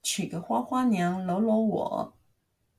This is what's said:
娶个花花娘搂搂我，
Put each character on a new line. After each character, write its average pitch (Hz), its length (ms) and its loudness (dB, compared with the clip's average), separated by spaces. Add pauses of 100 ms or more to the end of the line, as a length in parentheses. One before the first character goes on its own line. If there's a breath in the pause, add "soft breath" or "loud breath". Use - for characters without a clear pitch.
娶 - 240 -4
个 165 140 -6
花 233 200 0
花 254 220 -2
娘 185 420 2
搂 180 140 0
搂 220 220 4
我， - 520 -2 (640)